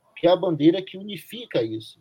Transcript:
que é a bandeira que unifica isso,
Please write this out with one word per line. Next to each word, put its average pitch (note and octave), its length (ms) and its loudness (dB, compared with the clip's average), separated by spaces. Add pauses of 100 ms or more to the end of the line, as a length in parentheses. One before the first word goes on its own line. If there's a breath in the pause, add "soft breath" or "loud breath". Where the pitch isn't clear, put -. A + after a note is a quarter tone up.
(160)
que - 100 -6
é E3+ 60 6
a F3+ 40 6
bandeira E3+ 460 2
que F#3+ 160 -16
unifica G3+ 640 -8
isso, A2+ 400 -8